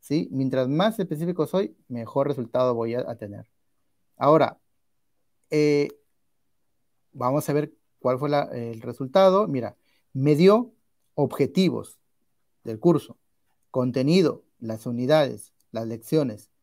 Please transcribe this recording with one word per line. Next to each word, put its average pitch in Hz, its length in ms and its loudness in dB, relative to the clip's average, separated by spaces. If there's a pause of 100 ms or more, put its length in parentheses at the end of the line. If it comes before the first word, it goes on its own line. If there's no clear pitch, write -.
¿Sí? - 320 -4
Mientras 131 340 -2
más 180 320 -2
específico 170 480 -4
soy, 190 300 -4 (100)
mejor 123 400 -4
resultado 127 480 -2
voy 117 200 -4
a, 123 140 -6
a 120 60 -10
tener. 104 340 -14 (680)
Ahora, 143 420 2 (920)
eh, 147 400 2 (1200)
vamos 135 360 -2
a 156 40 -2
ver 143 200 -2 (280)
cuál 127 180 0
fue 143 120 -2
la, 143 220 2
el 117 280 -10
resultado. 185 680 2
Mira, 123 300 -6 (360)
me 143 220 4
dio 196 380 6 (420)
objetivos 135 840 -2 (640)
del 110 160 -8
curso, 156 360 2 (540)
contenido, 131 720 0 (160)
las 110 280 -10
unidades, 127 640 0 (180)
las 113 160 -8
lecciones. 113 640 -4 (120)